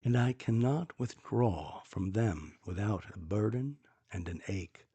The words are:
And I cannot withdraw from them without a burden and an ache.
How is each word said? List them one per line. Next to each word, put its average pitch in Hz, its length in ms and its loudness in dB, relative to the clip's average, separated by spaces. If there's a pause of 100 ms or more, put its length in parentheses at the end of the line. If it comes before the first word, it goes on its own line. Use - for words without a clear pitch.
And 120 140 4
I 123 140 4
cannot 127 640 2
withdraw 113 840 0
from 95 260 -4
them 92 560 0
without 95 380 -2 (100)
a - 40 -10
burden 110 600 -2 (340)
and 87 160 -6
an 85 200 -8
ache. 95 460 -6